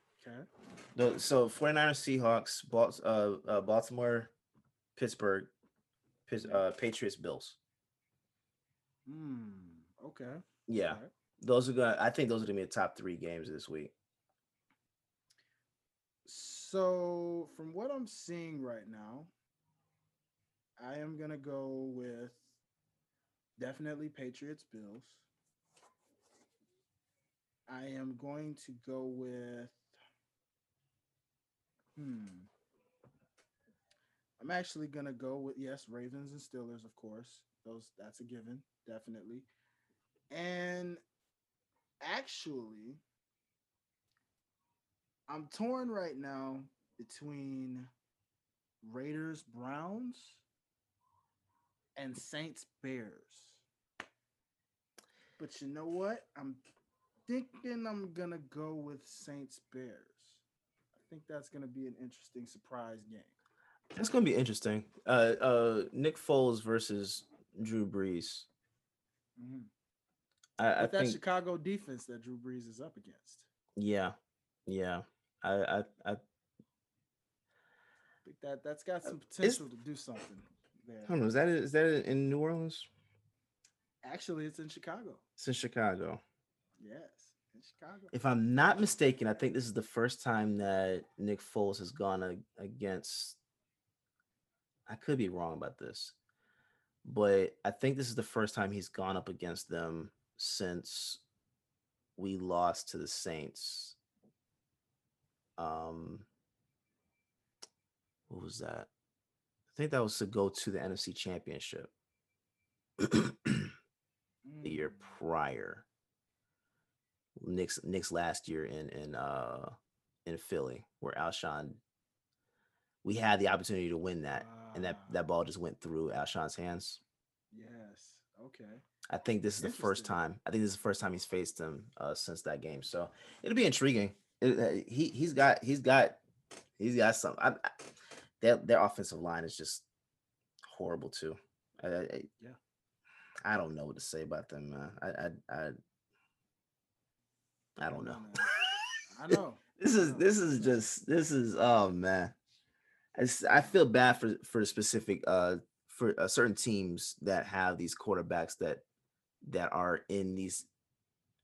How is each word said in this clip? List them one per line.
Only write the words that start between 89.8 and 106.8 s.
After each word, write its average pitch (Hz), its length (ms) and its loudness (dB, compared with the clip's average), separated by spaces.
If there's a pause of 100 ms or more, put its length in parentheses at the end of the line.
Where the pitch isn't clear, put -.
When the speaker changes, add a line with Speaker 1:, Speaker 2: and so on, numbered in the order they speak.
Speaker 2:
first 120 400 0
time 107 360 2
that 95 460 2 (140)
Nick 101 240 0
Foles 101 380 0
has 90 120 -8
gone 95 320 0
a-, 92 400 -8
against, 98 720 -6 (1500)
I 110 60 -8
could 139 220 0
be 104 120 2
wrong 85 240 -4
about 76 240 -8
this, - 340 -10 (920)
but 101 580 4
I 101 80 2
think 135 240 2
this 131 140 -2
is 110 60 -6
the 110 80 -2
first 107 320 -2
time 101 160 0
he's 101 180 -6
gone 95 260 -4
up 90 140 -4
against 85 400 -8
them 82 420 -6 (260)
since - 840 -6 (960)
we 98 200 -4
lost 87 520 2
to - 80 -8
the 78 100 -6
Saints. - 880 -8 (1600)
Um, 82 640 -6 (2000)